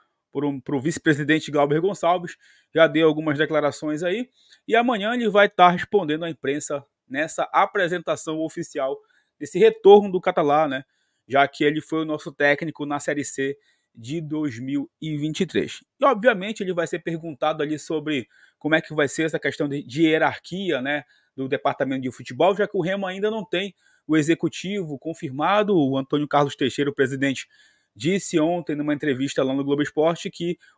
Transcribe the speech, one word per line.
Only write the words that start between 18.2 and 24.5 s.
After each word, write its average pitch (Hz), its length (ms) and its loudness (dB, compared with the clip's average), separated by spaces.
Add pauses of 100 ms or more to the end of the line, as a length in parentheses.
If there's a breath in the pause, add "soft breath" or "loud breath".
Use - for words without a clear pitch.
como 151 160 -2
é 160 60 4
que - 140 -10
vai 151 160 0
ser - 140 -4
essa 160 140 -2
questão 147 300 -4
de, 143 160 -6
de 131 200 -2
hierarquia, 156 800 0
né, 143 220 -4 (320)
do 131 100 -6
departamento 135 560 -2
de 127 80 -4
futebol, 147 460 0
já 202 100 0
que 202 120 -4
o 180 40 0
Remo 190 240 -4
ainda 196 240 -4
não 220 140 -6
tem 185 320 -6 (320)
o 151 80 2
executivo 160 800 -2